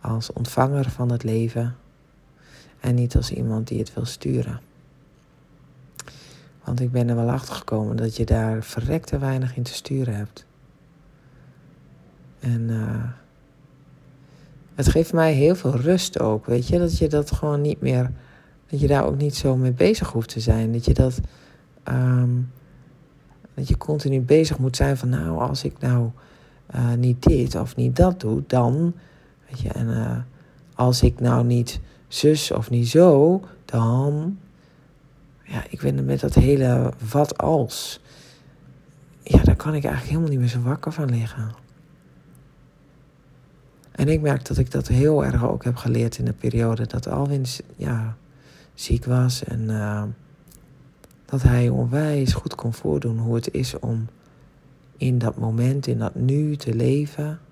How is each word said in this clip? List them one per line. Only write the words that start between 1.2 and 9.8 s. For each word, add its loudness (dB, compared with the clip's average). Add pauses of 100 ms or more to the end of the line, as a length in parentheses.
leven. -2 (1040)
En 0
niet 0
als 0
iemand -4
die -6
het -6
wil -6
sturen. -4 (2000)
Want -4
ik -2
ben 0
er 0
wel 0
achter -6
gekomen -4
dat -4
je 0
daar 0
verrekte -4
weinig -2
in -4
te -8
sturen -4